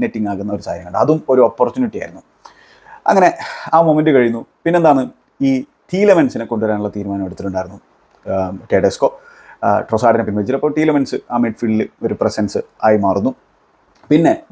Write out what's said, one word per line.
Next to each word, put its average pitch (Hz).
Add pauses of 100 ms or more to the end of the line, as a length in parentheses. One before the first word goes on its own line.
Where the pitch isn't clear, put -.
നെറ്റിംഗ് 113
ആകുന്ന 101
ഒരു 85
സാഹചര്യം 87
കണ്ടു. 95
അതും 151 (120)
ഒരു 127
ഓപ്പർച്യൂണിറ്റി 123
ആയിരുന്നു. 82 (880)
അങ്ങനെ 185 (440)
ആ 160
മൊമെന്റ് 156
കഴിയുന്നു. 117 (220)
പിന്നെന്താണ്, 160 (440)
ഈ 135 (400)
ടീലെമൻസിനെ 175
കൊണ്ടുവരാനുള്ള 107
തീരുമാനം 98
എടുത്തിട്ടുണ്ടായിരുന്നു, 92 (460)
ആ, 95 (360)
ടെഡസ്കോ. 98 (540)
ആ, 110 (200)
ട്രൊസാർഡിനെ 117
പിൻവലിച്ചിട്ട് 104
അപ്പോൾ 147
ടീലമെൻസ് 147 (180)
ആ -
മിഡ്ഫീൽഡിൽ 110 (180)
ഒരു 107
പ്രസൻസ് 104 (260)
ആയി 110
മാറുന്നു. 98 (800)
പിന്നെ 160 (180)